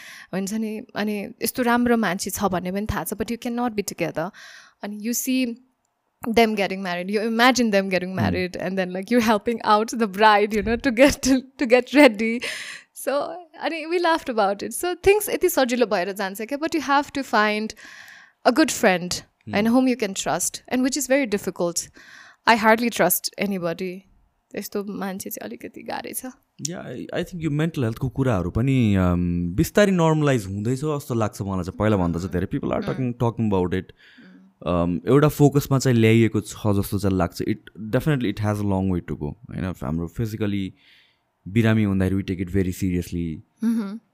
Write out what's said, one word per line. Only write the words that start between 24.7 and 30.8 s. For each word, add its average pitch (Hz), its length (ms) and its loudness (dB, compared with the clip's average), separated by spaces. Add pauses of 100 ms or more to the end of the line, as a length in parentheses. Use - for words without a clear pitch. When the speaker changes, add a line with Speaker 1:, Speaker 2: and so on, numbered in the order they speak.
Speaker 1:
मान्छे 190 460 -8
चाहिँ - 180 -12
अलिकति - 340 -16
गाह्रै - 300 -10
छ। - 120 -12 (440)
Speaker 2:
या, 175 160 -12
I, 131 120 -12
I - 220 -8
think 175 160 -6
यो 160 160 -4
मेन्टल 151 340 -2
हेल्थको 113 240 -2
कुराहरू 104 420 0
पनि, 123 440 2
अम, 87 600 2
बिस्तारै 196 380 4
नर्मलाइज 151 540 2
हुँदैछ 104 320 -4
जस्तो 143 360 -4